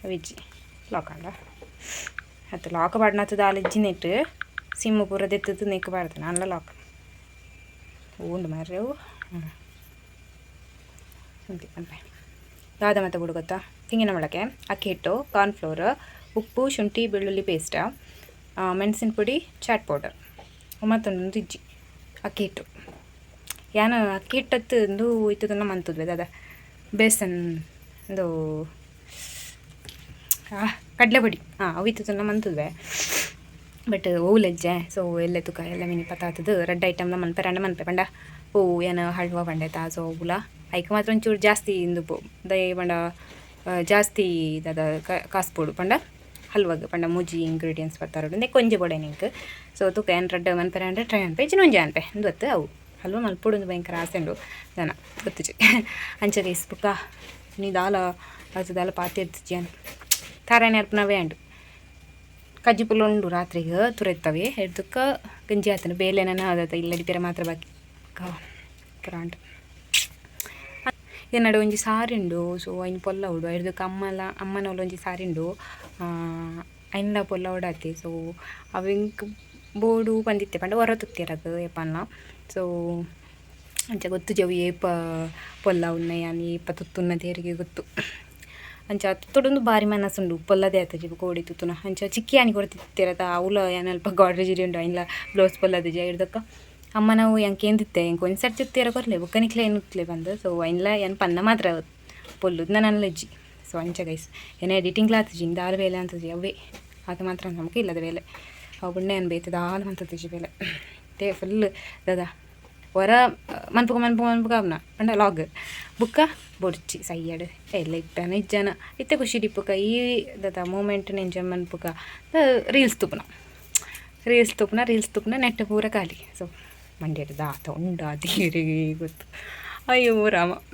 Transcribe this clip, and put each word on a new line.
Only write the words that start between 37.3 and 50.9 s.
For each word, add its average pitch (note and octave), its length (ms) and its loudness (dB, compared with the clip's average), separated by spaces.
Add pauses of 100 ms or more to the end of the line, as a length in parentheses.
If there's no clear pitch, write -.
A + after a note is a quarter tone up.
ರೆಂಡ F3+ 160 0
ಮನ್ಪೆ F3+ 260 -2
ಪಂಡ. F3+ 160 0 (540)
ಓ, F3+ 280 4
ಏನು F3 280 0
ಹಲ್ವಾ F3 340 -2
ಪಂಡೆ D#3+ 240 -2
ತಾ, E3 180 -6
so E3 140 -8
ಓಲ. E3 300 -6 (440)
ಐಕ್ F3+ 180 -2
ಮಾತ್ರ G#3 220 2
ಒಂಚೂರು A3 240 2
ಜಾಸ್ತಿ G#3 440 4
ಇಂದು F3 200 0
ಪೋ. E3 180 -6 (300)
ದಯ F#3 240 2
ಪಂಡ, F3+ 180 -2
ಆ, F3 880 -4
ಜಾಸ್ತಿ F3 840 4
ದಾದ D#3+ 140 -4 (200)
ಕ-, E3 300 -4
ಕಾಸು F#3 260 -2
ಪೋಡು D#3 180 -2
ಪಂಡ. F#3 200 2 (580)
ಹಲ್ವಾಗ E3 340 2
ಪಂಡ E3+ 240 -2
ಮೂಜಿ E3+ 340 0
ಇಂಗ್ರೀಡಿಯೆಂಟ್ಸ್ D#3+ 580 -2
ಬರ್ತಾರೋಡು. D#3 340 -6
ಇಂದೆ A3+ 120 0
ಕೊಂಜೆ A#3 300 6
ಬೋಡೆ E3+ 220 0
ನಿಂಕ್. D3+ 260 -6 (540)
So F#3+ 140 2
ತುಕ G#3+ 180 0
ಏನು F3+ 160 2
ರೆಡ್ F3+ 300 0
ಮನ್ಪೆ, F3+ 220 0
ರೆಂಡ F#3 240 -2